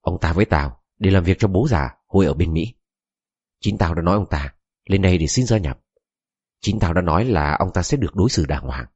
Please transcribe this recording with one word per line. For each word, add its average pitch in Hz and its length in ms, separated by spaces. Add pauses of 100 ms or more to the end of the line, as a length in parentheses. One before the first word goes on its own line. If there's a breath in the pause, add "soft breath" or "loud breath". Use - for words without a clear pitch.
Ông 90 200
ta 80 120
với 98 120
tao 71 400 (140)
đi 95 120
làm 95 140
việc 92 160
cho 107 80
bố 98 200
già 76 380
hồi 98 200
ở 71 80
bên 80 180
Mỹ. 82 220 (840)
Chính - 180
tao 82 160
đã 82 80
nói 90 120
ông 101 160
ta 69 240 (300)
lên 98 180
đây 90 160
để 80 80
xin 123 200
gia 110 120
nhập. 73 220 (800)
Chính 101 200
tao 85 140
đã 90 80
nói 85 220
là 76 320
ông 92 180
ta 90 80
sẽ 147 140
được 104 180
đối 101 160
xử 80 160
đàng 71 180
hoàng. 64 320